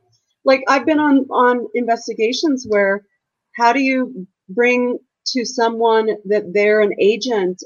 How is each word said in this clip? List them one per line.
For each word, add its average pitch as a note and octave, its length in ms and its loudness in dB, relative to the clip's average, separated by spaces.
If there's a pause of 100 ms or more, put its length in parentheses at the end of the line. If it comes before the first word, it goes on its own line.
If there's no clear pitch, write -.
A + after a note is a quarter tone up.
(440)
Like, C4+ 220 2
I've C4+ 180 2
been D#4 140 2
on, C#4 300 2
on B3 460 0
investigations A#3+ 920 -2
where G3+ 380 0 (500)
how A#3+ 160 4
do C4+ 80 0
you C4 480 -2 (220)
bring B3 480 0 (300)
to A#3+ 180 -4
someone A3+ 800 0
that G3+ 280 -2
they're G#3 280 2
an G#3 180 0
agent G3+ 680 0